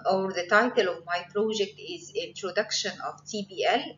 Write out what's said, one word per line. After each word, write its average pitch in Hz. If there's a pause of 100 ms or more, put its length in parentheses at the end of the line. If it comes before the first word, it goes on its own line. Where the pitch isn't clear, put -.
or 190
the 175
title 214
of -
my 180
project 208
is -
Introduction 175 (120)
of -
T 208
B 175
L 233 (160)